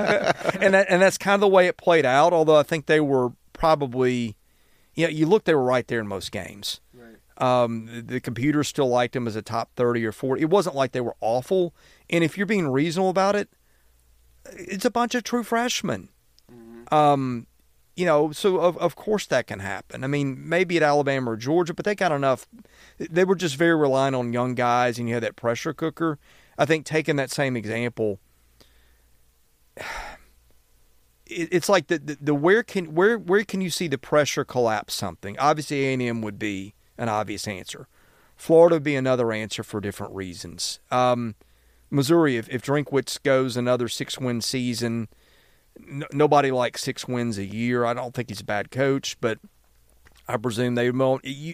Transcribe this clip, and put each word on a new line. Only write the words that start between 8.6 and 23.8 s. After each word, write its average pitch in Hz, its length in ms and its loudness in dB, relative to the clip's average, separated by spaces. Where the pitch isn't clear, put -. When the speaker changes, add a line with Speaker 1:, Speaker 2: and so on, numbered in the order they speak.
Speaker 1:
still 139 200 0
liked 123 260 0
them 123 140 -4
as 104 80 -6
a 110 60 -8
top 117 340 -6
thirty 120 300 0
or 107 60 -4
forty. 135 300 -4
It 156 80 0
wasn't 175 260 2
like 135 180 0
they 127 80 -2
were 117 200 -6
awful. 131 540 0
And 170 140 2
if 160 140 0
you're 196 100 -2
being 190 220 0
reasonable 165 400 0
about 190 260 2
it, 208 140 -4
it's 190 320 -6
a 233 60 0
bunch 240 220 -2
of 247 100 -4
true 247 200 -4
freshmen. 220 680 -4
Speaker 2:
Mm-hmm. 117 420 -12
Speaker 1:
Um, 139 540 2
you 180 100 -4
know, 156 260 2
so 185 280 0
of, 170 180 2
of 170 180 -2
course 208 320 -4
that 127 200 0
can 107 120 -10
happen. 101 440 -8
I 131 40 -4
mean, 139 300 -2
maybe 175 280 0
at 151 60 2
Alabama 139 480 2
or 110 60 -6
Georgia, 160 360 0
but - 120 -6
they 208 100 0
got 185 160 0
enough. 139 360 0
They 165 280 0
were 185 100 4
just 165 200 -4
very 165 200 4
reliant 135 400 2